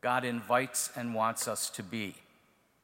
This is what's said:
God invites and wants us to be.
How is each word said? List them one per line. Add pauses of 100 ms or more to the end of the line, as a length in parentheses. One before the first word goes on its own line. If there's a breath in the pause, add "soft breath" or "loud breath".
God
invites
and
wants
us
to
be. (680)